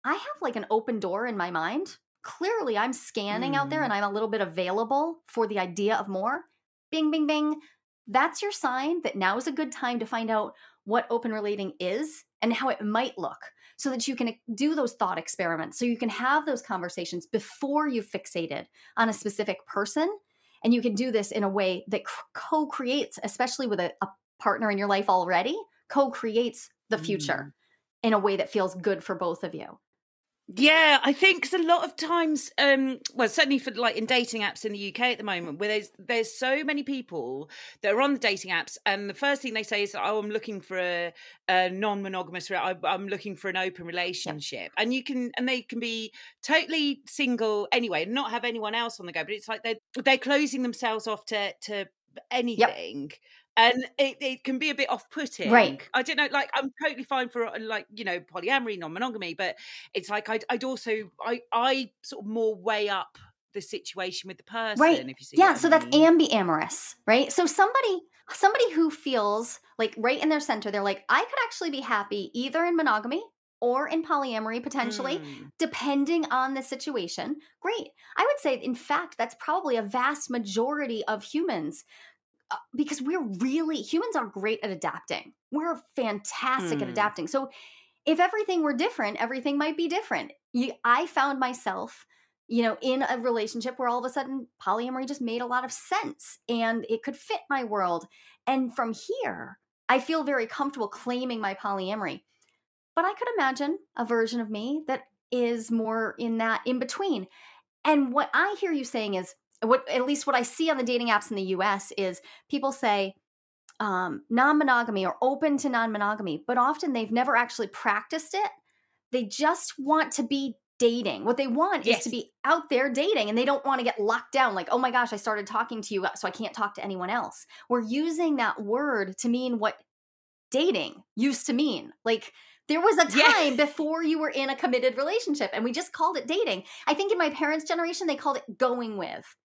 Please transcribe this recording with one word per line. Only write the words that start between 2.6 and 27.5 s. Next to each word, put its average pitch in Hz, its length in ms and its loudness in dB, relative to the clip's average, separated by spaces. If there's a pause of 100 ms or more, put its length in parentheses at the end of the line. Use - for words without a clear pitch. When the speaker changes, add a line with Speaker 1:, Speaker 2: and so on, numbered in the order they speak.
Speaker 1:
I'm 247 160 0
scanning 226 640 -4
out 277 140 -2
there 311 120 0
Speaker 2:
Mm. - 20 0
Speaker 1:
and 233 80 -2
I'm 202 120 0
a 202 80 0
little 214 160 -2
bit 214 140 -2
available 220 840 -2
for 226 200 0
the 202 120 -2
idea 190 360 0
of 196 120 -4
more." 214 360 -2 (480)
Bing, 311 200 2
bing, 311 160 2
bing. 302 320 0 (480)
That's 269 340 2
your 403 100 -2
sign 294 500 -2
that - 140 -4
now 196 220 2
is 254 100 -4
a 285 40 -2
good 302 200 -2
time 240 280 -2
to 220 60 -4
find 226 240 -4
out 220 240 0 (300)
what 233 260 0
open 233 220 -2
relating 208 480 -4
is 226 440 -4 (180)
and 226 120 2
how 262 160 0
it - 120 -4
might 220 360 -2
look, - 220 -8 (380)
so 277 120 -2
that 254 180 -2
you 254 80 -4
can 233 200 -2 (180)
do 294 220 2
those 254 180 0
thought 180 240 -2
experiments, 165 600 -4
so 240 80 -2
you 233 120 0
can 233 120 -2
have 285 360 0
those 254 160 -2
conversations 175 640 -6
before 285 640 -2
you've 233 220 -4
fixated 165 560 -6 (320)
on 226 120 4
a 208 40 -2
specific 208 520 -4
person. 254 420 0 (560)
And 233 100 6
you 233 80 2
can 233 140 0
do 247 160 0
this 208 200 0
in 208 120 0
a 196 60 2
way 190 380 0
that 202 200 -2
c-, - 60 -10 (200)
co-creates, 285 880 -2
especially 247 440 -2
with 190 120 0
a, 175 220 -2
a 196 60 -4 (320)
partner 214 320 2
in 196 60 0
your 202 100 0
life 202 220 2
already, 185 460 2 (340)
co-creates 233 800 0 (200)
the 214 80 2
future 156 440 -2
Speaker 2:
Mm. 147 100 -14 (520)